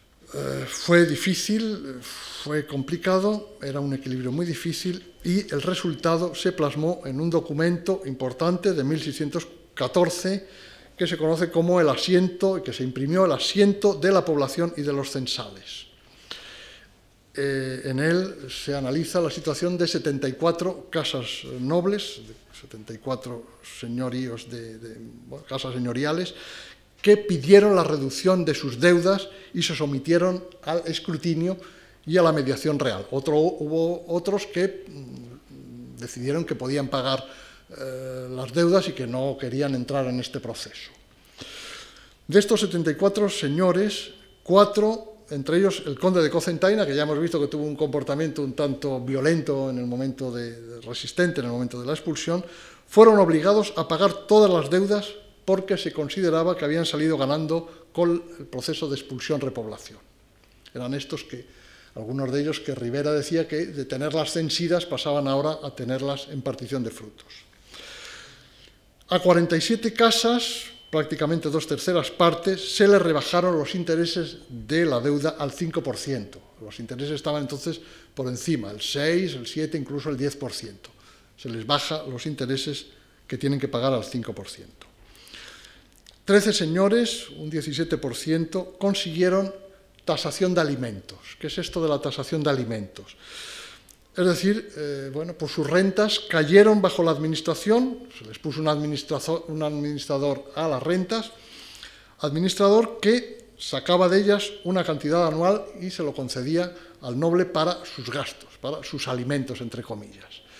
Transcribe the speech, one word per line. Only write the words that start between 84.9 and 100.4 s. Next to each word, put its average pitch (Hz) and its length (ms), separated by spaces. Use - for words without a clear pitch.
Trece 202 260
señores, 196 840
un 156 100
diecisiete 156 500
por 120 180
ciento, 165 600
consiguieron 190 800
tasación 175 500
de 175 60
alimentos. 123 580
¿Qué - 80
es 147 120
esto 170 220
de 160 80
la 143 120
tasación 147 420
de 143 80
alimentos? 110 640
Es 180 80
decir, 190 520
eh, 139 360
bueno, 165 220
pues 147 180
sus 147 160
rentas 190 520
cayeron 196 600
bajo 180 220
la 165 80
administración, 165 1000
se 117 60
les 110 140
puso 151 220
un 156 60
administrazo-, 151 840
un 156 140
administrador 147 920